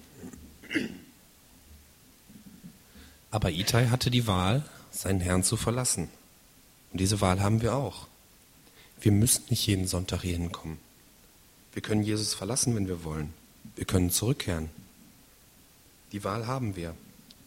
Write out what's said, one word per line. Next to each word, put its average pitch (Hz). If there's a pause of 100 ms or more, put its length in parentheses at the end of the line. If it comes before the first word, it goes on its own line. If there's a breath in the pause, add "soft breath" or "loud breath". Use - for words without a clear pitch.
(3250 loud breath)
Aber 101
Itai 117
hatte 127
die 120
Wahl, 101 (260 loud breath)
seinen 95
Herrn 92
zu 113
verlassen. 113 (840)
Und 87
diese 98
Wahl 92
haben 107
wir 117
auch. 131 (920 loud breath)
Wir 110
müssen 107
nicht -
jeden 95
Sonntag 90
hier 90
hinkommen. 85 (960)
Wir 110
können 107
Jesus 107
verlassen, 117
wenn 98
wir 85
wollen. 78 (440)
Wir -
können 90
zurückkehren. 87 (1400)
Die 101
Wahl 110
haben 123
wir. 85 (500)